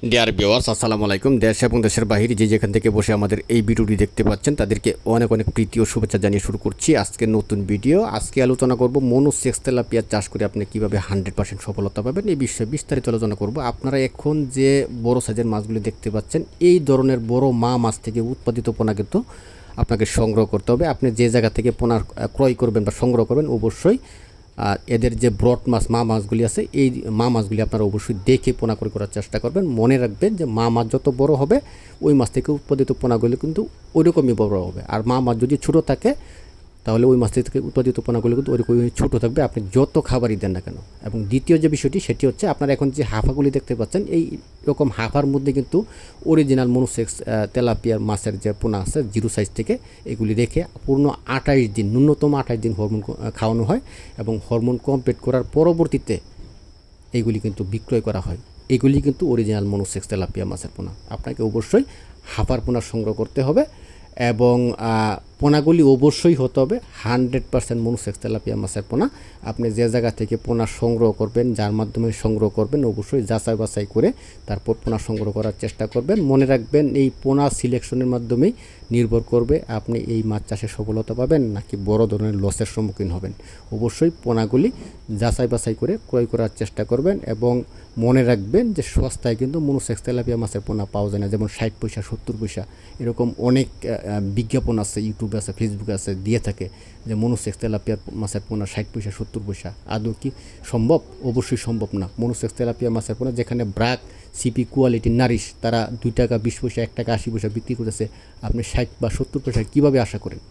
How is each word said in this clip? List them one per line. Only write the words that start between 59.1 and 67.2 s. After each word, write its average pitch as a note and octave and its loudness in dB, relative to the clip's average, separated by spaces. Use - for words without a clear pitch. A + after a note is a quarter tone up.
অরিজিনাল G#2+ 0
মনুসেক্স G2+ -4
তেলাপিয়া F#2+ -4
মাছের F#2 -10
পোনা। F#2 -10
আপনাকে A2+ -8
অবশ্যই A2+ 0
হাফার A#2 -2
পোনা A#2+ -2
সংগ্রহ A2 -4
করতে G#2+ -4
হবে D#3+ 2
এবং, A#2+ 2
আহ, A2 0
পোনাগুলি D3+ 4
অবশ্যই C#3+ 6
হতে C3 0
হবে E3+ 2
হান্ড্রেড B2 0